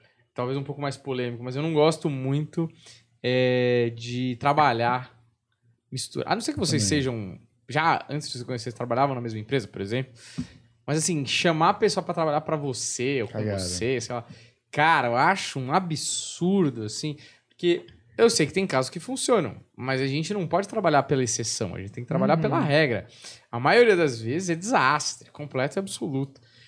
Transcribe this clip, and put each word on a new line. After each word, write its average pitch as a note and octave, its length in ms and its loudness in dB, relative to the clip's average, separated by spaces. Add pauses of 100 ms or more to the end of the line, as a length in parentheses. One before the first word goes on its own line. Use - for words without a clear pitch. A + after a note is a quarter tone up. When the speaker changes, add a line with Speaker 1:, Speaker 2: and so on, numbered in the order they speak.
(340)
Speaker 1:
talvez B2+ 220 -4
um C#3 60 -4
pouco C3+ 180 -10
mais C#3 160 -4
polêmico, B2 460 -6
mas B2+ 140 -8
eu C#3+ 60 -2
não D#3+ 120 -2
gosto D#3+ 340 4
muito, D3 640 -2 (520)
é, B2 760 2
de B2 400 -4
trabalhar B2+ 760 2 (800)
mistura. - 380 -6
A E3 60 0
não A3 60 -2
ser C4 120 -6
que - 60 -8
vocês D3+ 240 0
Speaker 2:
Também. A#2+ 180 0
Speaker 1:
sejam, A2+ 380 -4 (300)
já D3+ 400 0
antes D3 220 -6
de B2+ 80 -10
se A#2+ 60 -10
conhecer, A#2+ 280 -8
trabalhavam B2 420 0
na B2 60 -4
mesma A2+ 200 -6
empresa, A2+ 280 -2
por - 140 -12
exemplo. A#2+ 300 -4 (720)
Mas D3 120 0
assim, D#3 280 -2
chamar E3 440 2
a G3+ 40 0
pessoa - 300 0
pra F3 100 -6
trabalhar D#3 260 0
pra D#3+ 160 -2
você, C3+ 640 -2
ou G#2 60 -4
com - 60 -14
Speaker 2:
Cagada. G#2+ 240 -2
Speaker 1:
você, F#2+ 420 -2
sei A#2+ 140 -6
lá. A#2 100 -6 (460)
Cara, D3 380 4
eu A#2 80 0
acho D#3+ 440 2
um B2+ 120 -6
absurdo, E3+ 1120 0
assim, C3+ 320 -6 (320)
porque E3+ 360 0 (320)
eu A3+ 140 6
sei E3 160 4
que - 80 -10
tem F#3+ 120 2
casos C3 240 0
que - 80 -12
funcionam, G#3 580 0 (200)
mas C3 240 -2
a C#3 60 0
gente D#3 280 -2
não F#3+ 120 -2
pode F3+ 200 0
trabalhar D#3+ 380 4
pela C3+ 180 2
exceção, A2+ 520 -4
a F2 40 -8
gente G2 140 -10
tem A#2+ 100 -12
que A#2+ 60 -12
trabalhar D3 280 2
Speaker 2:
Uhum. D#3+ 60 -2
Speaker 1:
pela - 180 0
regra. C#3+ 460 2 (440)
A A#2+ 100 -6
maioria G#3 340 6
das C#3+ 260 2
vezes D3 300 -4
é E3 60 0
desastre, D#3+ 720 0
completo C#3+ 480 -4
e - 20 0
absoluto. C#3 600 -6 (280)